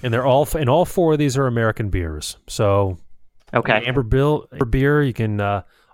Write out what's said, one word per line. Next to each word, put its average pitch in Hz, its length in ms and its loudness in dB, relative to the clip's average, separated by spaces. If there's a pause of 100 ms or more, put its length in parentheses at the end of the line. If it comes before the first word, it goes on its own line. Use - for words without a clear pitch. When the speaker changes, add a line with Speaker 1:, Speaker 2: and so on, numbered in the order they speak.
Speaker 1:
And 120 120 0
they're 127 120 0
all 135 160 4
f-, 151 120 -2
and 151 160 0
all 165 140 4
four 165 300 2
of 147 40 0
these 143 200 0
are 135 100 2
American 113 400 0
beers. 82 480 -6 (100)
So 98 520 0 (560)
Speaker 2:
Okay. 113 320 2
Speaker 1:
amber 131 180 0
bill-, 135 480 0
amber - 140 -2
beer, 139 360 2
you 131 120 -2
can, 107 260 -2
uh, 101 220 -2 (320)